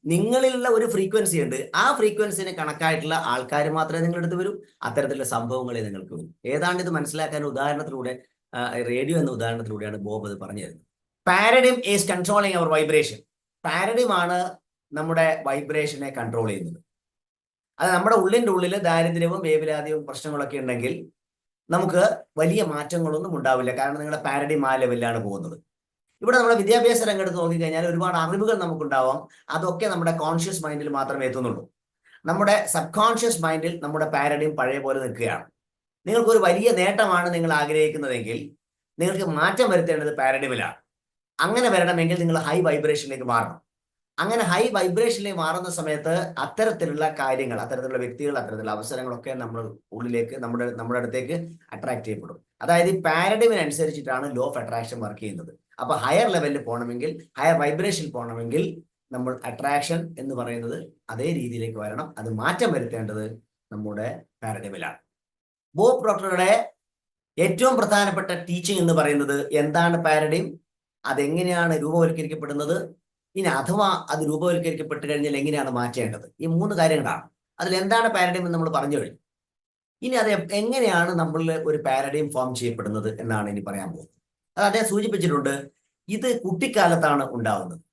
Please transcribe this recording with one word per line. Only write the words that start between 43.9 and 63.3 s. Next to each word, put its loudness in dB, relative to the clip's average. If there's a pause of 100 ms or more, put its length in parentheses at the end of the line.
അങ്ങനെ 0
ഹൈ 2
വൈബ്രേഷനിലേക്ക് 0
മാറുന്ന -2
സമയത്ത് -2
അത്തരത്തിലുള്ള -2
കാര്യങ്ങൾ, -2
അത്തരത്തിലുള്ള -4
വ്യക്തികൾ, -4
അത്തരത്തിലുള്ള -6
അവസരങ്ങളൊക്കെ -8
നമ്മൾ -10 (160)
ഉള്ളിലേക്ക്, -4
നമ്മുടെ, -4
നമ്മുടെ -4
അടുത്തേക്ക് -6 (160)
അട്രാക്ട് -6
ചെയ്യപ്പെടും. -10 (220)
അതായത് 4
ഈ 0
paradigm-ിനനുസരിച്ചിട്ടാണ് 2
law -2
of -4
attraction -6
വർക്ക് -10
ചെയ്യുന്നത്. -10 (260)
അപ്പൊ -2
ഹയർ 2
ലെവലിൽ 0
പോകണമെങ്കിൽ, -6 (120)
ഹയർ 4
വൈബ്രേഷനിൽ 0
പോകണമെങ്കിൽ -4 (300)
നമ്മൾ -6
അട്രാക്ഷൻ -2
എന്ന് -8
പറയുന്നത് -6 (180)
അതേ -2
രീതിയിലേക്ക് -6
വരണം. -8
അത് -6
മാറ്റം 0
വരുത്തേണ്ടത് -6 (340)